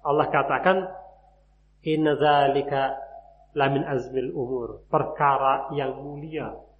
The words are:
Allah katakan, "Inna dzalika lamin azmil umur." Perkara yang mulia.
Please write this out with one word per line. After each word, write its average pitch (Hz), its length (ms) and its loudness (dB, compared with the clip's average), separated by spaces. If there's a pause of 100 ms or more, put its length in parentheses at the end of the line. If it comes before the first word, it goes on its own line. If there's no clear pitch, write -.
Allah 147 240 2
katakan, 143 500 2 (1080)
"Inna 156 320 2
dzalika 139 800 2 (560)
lamin 139 320 2
azmil 131 480 -4
umur." 120 560 -6
Perkara 135 840 0
yang 131 300 -4
mulia. 143 480 -10 (280)